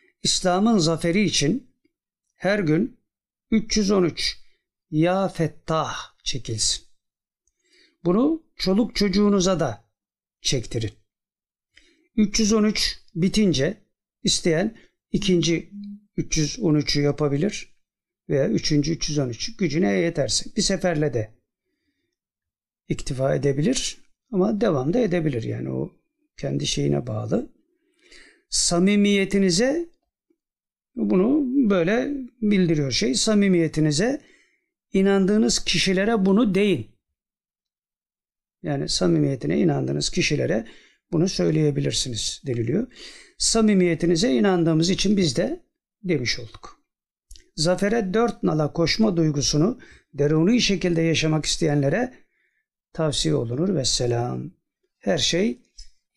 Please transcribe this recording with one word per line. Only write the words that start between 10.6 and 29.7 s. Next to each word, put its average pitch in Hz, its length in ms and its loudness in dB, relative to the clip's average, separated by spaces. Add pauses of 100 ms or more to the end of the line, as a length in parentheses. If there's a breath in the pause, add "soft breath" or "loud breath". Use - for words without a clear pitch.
Üç 208 240 0
yüz 220 140 2
on 214 100 4
üç - 360 0 (160)
bitince 180 600 2 (460)
isteyen 185 540 0 (340 loud breath)
ikinci 170 600 0 (460)
üç - 200 -2
yüz 151 220 -2
on 170 160 2
üçü 147 260 0
yapabilir 143 760 -2 (540)
veya 151 200 0
üçüncü 156 420 0
üç - 180 -4
yüz 147 80 -4
on 135 120 -2
üç 117 280 -10
gücüne 185 360 0
yeterse 165 600 -2
bir 214 60 -2
seferle 160 520 -2
de 110 200 -4 (1500)
iktifa 135 480 -2
edebilir 143 640 -2 (340)
ama 202 300 0
devam 156 320 0
da 247 60 0
edebilir. 156 440 0
Yani 117 260 -6
o 131 220 -6 (460)
kendi 139 300 -4
şeyine 143 400 -2
bağlı. 117 460 -4 (960 soft breath)
Samimiyetinize, 202 1400 2 (1040)